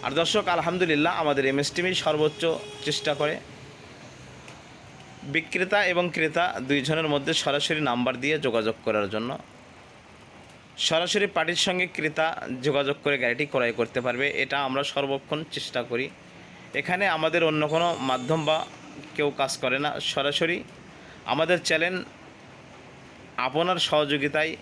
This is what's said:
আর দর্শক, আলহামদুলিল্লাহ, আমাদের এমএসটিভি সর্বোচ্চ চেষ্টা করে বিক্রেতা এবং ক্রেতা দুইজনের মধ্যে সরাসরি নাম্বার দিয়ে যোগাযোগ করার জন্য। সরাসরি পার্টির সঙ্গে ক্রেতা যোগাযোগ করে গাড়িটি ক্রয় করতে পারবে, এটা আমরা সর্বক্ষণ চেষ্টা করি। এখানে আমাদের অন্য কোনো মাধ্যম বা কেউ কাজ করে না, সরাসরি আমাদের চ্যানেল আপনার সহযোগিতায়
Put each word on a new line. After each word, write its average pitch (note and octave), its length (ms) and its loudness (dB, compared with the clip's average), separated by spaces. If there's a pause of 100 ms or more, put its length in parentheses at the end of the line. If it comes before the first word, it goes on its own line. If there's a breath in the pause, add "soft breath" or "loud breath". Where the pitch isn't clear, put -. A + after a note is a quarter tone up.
আর C3 160 -2
দর্শক, G3 240 2 (100)
আলহামদুলিল্লাহ, E3+ 580 2 (100)
আমাদের C#3 280 4
এমএসটিভি D#3 400 0 (120)
সর্বোচ্চ D3+ 380 2 (440)
চেষ্টা D3+ 340 -2
করে D3+ 160 0 (2000)
বিক্রেতা F#3 460 0 (120)
এবং F3+ 140 4 (100)
ক্রেতা D#3+ 300 2 (240)
দুইজনের D3+ 440 2
মধ্যে C#3+ 200 0 (100)
সরাসরি D3 460 0
নাম্বার B2 240 2 (100)
দিয়ে D3+ 120 2 (100)
যোগাযোগ A2+ 300 2 (100)
করার G#2+ 280 2
জন্য। A2 160 -4 (1600)
সরাসরি F3+ 480 2
পার্টির E3 300 2
সঙ্গে F3+ 200 2 (100)
ক্রেতা D#3 320 0 (380)
যোগাযোগ C#3 380 2
করে C#3+ 200 2
গাড়িটি B2 300 2
ক্রয় A#2+ 260 2
করতে A#2 260 0
পারবে, B2+ 200 0 (180)
এটা C#3 140 -2 (100)
আমরা C3 140 0 (120)
সর্বক্ষণ C#3 460 -2 (160)
চেষ্টা - 340 -4
করি। B2 160 -2 (760)
এখানে F#3 260 0 (120)
আমাদের D#3+ 320 2
অন্য D3+ 140 2 (100)
কোনো E3+ 140 4 (220)
মাধ্যম B2+ 300 2 (100)
বা D#3 80 4 (580)
কেউ D3 140 2 (120)
কাজ C3+ 100 0 (120)
করে B2+ 220 0
না, C#3+ 40 2 (240)
সরাসরি D3 440 0 (760 loud breath)
আমাদের E3 240 4 (100)
চ্যানেল E3 280 0 (1500)
আপনার E3+ 300 2 (120)
সহযোগিতায় D3+ 640 2 (100)